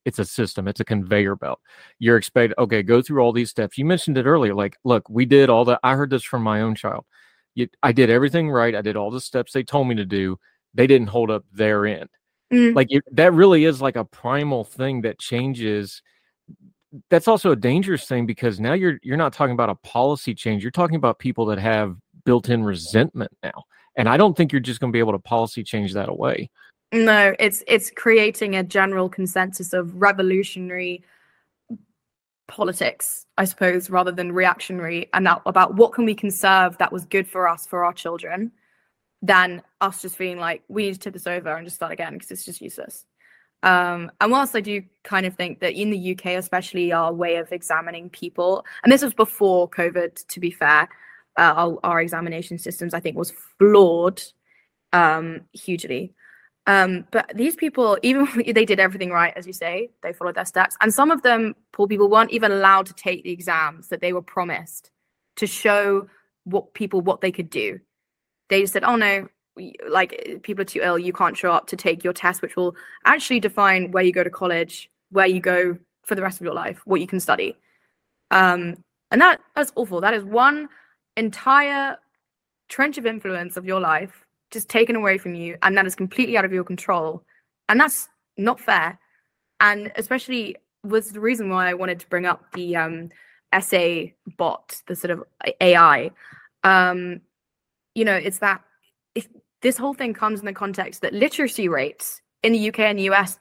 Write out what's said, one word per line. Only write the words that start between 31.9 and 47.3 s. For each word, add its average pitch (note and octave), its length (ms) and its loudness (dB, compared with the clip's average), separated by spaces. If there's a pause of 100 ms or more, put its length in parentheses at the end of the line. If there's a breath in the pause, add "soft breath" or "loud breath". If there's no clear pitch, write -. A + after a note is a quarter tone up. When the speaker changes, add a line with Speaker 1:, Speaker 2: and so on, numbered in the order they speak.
Speaker 2:
politics, - 800 -6 (120)
I G3 60 2
suppose, F#3 460 -2
rather F3+ 220 0
than F3 180 -6
reactionary, F3 840 -2
and F#3+ 120 2
that, E3+ 200 2
about F#3 280 4
what A3+ 200 4
can A#3+ 100 0
we A3 100 0
conserve F#3+ 640 2
that F3 140 -2
was F3 140 -10
good G3 200 -2
for F#3 220 -2
us, E3 180 -4
for F3 180 -4
our F3 80 0
children, F3 600 -8 (680)
than F3+ 420 2 (180)
us G3 220 -4
just F#3 140 -12
being F3+ 220 -8
like, E3+ 300 -6
"We G#3 160 -4
need G3 100 -4
to F#3 60 -18
tip F#3+ 140 -14
this F3+ 120 -14
over F3 300 -6
and E3 100 -14
just F3 100 -16
start E3 160 -8
again, E3 260 -12
'cause - 120 -20
it's F#3 140 -14
just - 160 -16
useless." - 460 -18 (560 soft breath)
Um, F3 580 0
and G#3 100 2
whilst B3 240 0
I A3+ 60 -2
do G3+ 220 -8 (200)
kind F#3+ 240 -4
of F#3 80 -6
think F3+ 260 -10
that F3 140 -2
in G#3 160 -4
the G#3 80 -4
U F#3 160 -6
K F3+ 220 -6
especially, F3+ 560 -4
our E3 200 0
way E3+ 240 -2